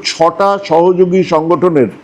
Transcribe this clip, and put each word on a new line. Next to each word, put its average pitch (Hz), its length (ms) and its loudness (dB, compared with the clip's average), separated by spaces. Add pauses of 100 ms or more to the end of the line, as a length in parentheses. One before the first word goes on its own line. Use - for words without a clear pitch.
ছটা 196 600 0
সহযোগী 180 580 2
সংগঠনের 160 640 0 (180)